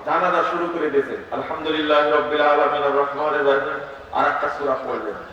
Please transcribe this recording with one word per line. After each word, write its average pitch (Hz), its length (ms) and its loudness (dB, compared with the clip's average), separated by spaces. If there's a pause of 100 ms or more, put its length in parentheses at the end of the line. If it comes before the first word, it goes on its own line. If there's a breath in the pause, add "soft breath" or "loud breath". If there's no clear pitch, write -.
জানাজা 170 460 2
শুরু 175 160 -2 (120)
করে 151 120 0
দিয়েছেন। - 440 -2
আলহামদুলিল্লাহি 151 760 0
রাব্বিল 151 300 2
আলামিন 147 420 4
আর 139 140 2
রহমানির 143 500 0
রহিম। - 340 0 (320)
আর - 160 2
একটা - 200 -2 (100)
সূরা - 160 0
পড়লেন। - 400 -6 (180)